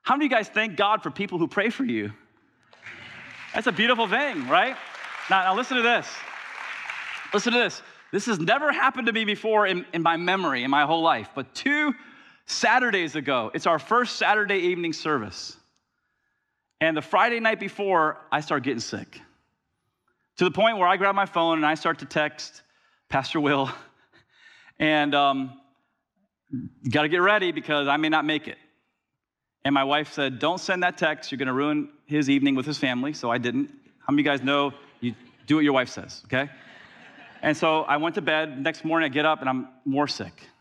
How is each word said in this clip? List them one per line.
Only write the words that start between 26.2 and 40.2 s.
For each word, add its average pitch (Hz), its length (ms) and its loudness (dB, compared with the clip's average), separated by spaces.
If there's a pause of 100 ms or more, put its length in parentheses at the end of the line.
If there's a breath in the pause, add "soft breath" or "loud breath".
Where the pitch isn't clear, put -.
"You - 400 -8
gotta 151 180 2
get 175 140 2
ready 190 300 4
because 147 340 -2
I 139 100 2
may 156 120 0
not 156 160 2
make 151 240 -2
it." - 100 -14 (1040)
And 139 80 2
my 139 120 2
wife 143 280 0
said, 135 280 -4
"Don't 170 180 0
send 185 240 -2
that 180 160 0
text. 151 320 -2
You're 135 80 -8
gonna 131 160 -2
ruin 147 340 0 (180)
his 147 220 0
evening 139 280 4
with 127 100 -2
his 147 120 -6
family." 131 340 -2
So 127 180 -4
I 120 80 2
didn't. 123 340 -2 (280)
How - 120 -2
many 147 100 4
of 143 40 2
you 147 60 2
guys 131 100 -2
know 143 320 0 (260)
you 117 140 -4 (320)
do 151 100 4
what 151 80 4
your 147 80 4
wife 127 160 2
says, - 380 -14
okay? 139 240 -2 (920 loud breath)
And 151 140 0
so 156 260 2
I 143 140 0
went 160 200 -2
to 196 60 -4
bed. 156 380 -2
Next 156 240 -4
morning, 160 260 0
I - 20 -10
get 147 120 0
up, 156 160 2
and 131 80 -4
I'm 127 200 -2 (160)
more 139 240 0
sick. - 400 -10 (120)